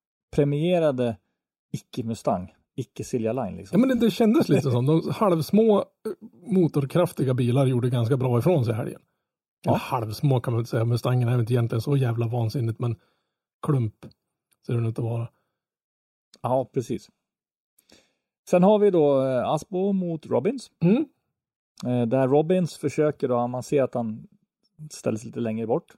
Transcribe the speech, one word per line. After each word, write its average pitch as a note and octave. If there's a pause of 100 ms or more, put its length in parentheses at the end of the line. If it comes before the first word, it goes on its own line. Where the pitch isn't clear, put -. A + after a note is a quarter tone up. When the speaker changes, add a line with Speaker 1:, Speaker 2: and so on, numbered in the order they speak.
(360)
Speaker 1:
premierade C#3+ (540)
icke -
Mustang, G#2 (220)
icke -
Silja A2+
Line, G2+
liksom. E3+
Speaker 2:
Ja, C4
men C4
det, A#3+
det G#3+
kändes A#3
lite C#3+
som A#2+
de D#3+
halvsmå, G3+
eh, - (680)
motorkraftiga D#3
bilar B2+
gjorde B2
ganska B2
bra A#2+
ifrån C#3+
sig A2+
i G#2+
helgen. - (640)
Eller B2
Speaker 1:
Ja. -
Speaker 2:
halvsmå B2
kan B2
man A2+
inte A#2
säga. A#2
Mustangen A#2+
är B2
inte A#2
egentligen A#2
så C#3+
jävla A#2
vansinnigt, A2+
men A#2+ (720)
klump B2+ (720)
ser B2+
den A#2
ut A2+
att A#2+
vara. A#2 (1120)
Speaker 1:
Ja, B2+
precis. A#2+ (1400)
Sen F3+
har G#3
vi G3+
då, C#3+
eh, B2
Asbo F#3
mot E3+
Robbins. C#3 (120)
Speaker 2:
Mm. A#3 (800)
Speaker 1:
Eh, B2
där C3
Robbins D#3
försöker D3+
då, A#2+
man B2
ser C#3
att B2
han A#2 (640)
ställer A2+
sig A#2+
lite A#2
längre A2+
bort. C#3+